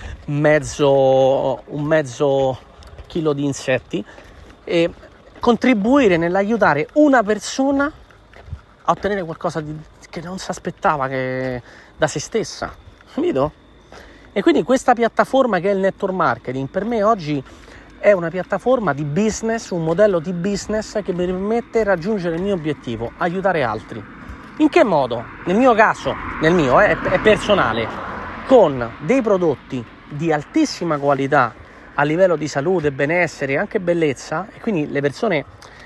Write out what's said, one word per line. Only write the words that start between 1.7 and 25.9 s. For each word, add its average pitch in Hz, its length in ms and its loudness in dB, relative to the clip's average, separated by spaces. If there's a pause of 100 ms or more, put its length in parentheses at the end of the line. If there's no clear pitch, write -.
mezzo 139 760 0 (480)
chilo 156 280 -2
di 143 100 -4
insetti. 135 580 -4 (600)
E 175 260 0 (480)
contribuire 240 800 4
nell'aiutare 180 800 0
una 285 280 6
persona 277 720 -2 (920)
a - 80 -2
ottenere 196 320 -2
qualcosa 165 380 -6
di, 156 180 -10 (300)
che - 140 -12
non 180 160 -10
si - 120 -10
aspettava 156 580 -4
che, 131 540 -4 (340)
da 156 100 0
se - 120 -6
stessa, - 560 -8 (380)
capito? 151 540 -2 (720)
E - 40 -2
quindi 294 200 4
questa 247 320 2
piattaforma 226 640 0
che 180 120 0
è - 20 2
il 190 80 0
network 190 340 -2
marketing, 135 540 -2
per 190 160 -6
me 226 180 -2
oggi 156 400 0 (560)
è 208 140 4
una 170 160 0
piattaforma 185 640 0
di 139 100 -4
business, 214 680 -2
un 170 120 -4
modello 175 380 2
di 185 120 -6
business 202 720 -4
che 190 100 -6
mi 180 120 -2
permette 208 540 -2
di 220 60 2
raggiungere 180 520 -2
il 175 60 -4
mio 202 120 -2
obiettivo, 127 640 -6
aiutare 175 480 0
altri. 110 360 -6 (580)
In 302 100 4
che 339 160 6
modo? 127 400 0 (220)
Nel 180 100 2
mio 247 180 6
caso, 190 400 2 (260)